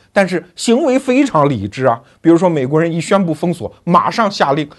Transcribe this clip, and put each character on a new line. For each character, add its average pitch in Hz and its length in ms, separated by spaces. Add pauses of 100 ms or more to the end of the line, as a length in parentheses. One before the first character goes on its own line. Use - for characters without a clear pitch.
(100)
但 196 160
是 180 160 (140)
行 240 260
为 262 160
非 262 280
常 156 200
理 107 220
智 131 160
啊。 120 160 (220)
比 160 80
如 165 80
说 185 100
美 147 180
国 147 140
人 170 100
一 165 80
宣 196 260
布 160 100
封 175 180
锁， 117 180 (140)
马 170 260
上 214 200
下 156 240
令 151 120 (120)